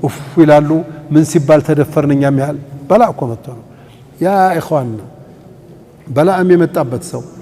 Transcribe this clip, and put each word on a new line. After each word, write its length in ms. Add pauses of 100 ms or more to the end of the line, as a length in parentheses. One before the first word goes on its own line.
ኡፍ 140 (180)
ይላሉ። 360 (400)
ምን 140
ሲባል 380
ተደፈርን 500
እኛም 260
ያህል 180 (280)
በላ 240
እኮ 180
መጥቶ 220
ነው። 160 (560)
ያ 60 (260)
ኢኽዋን 380 (1160)
በላእም 440
የመጣበት 540
ሰው 180 (200)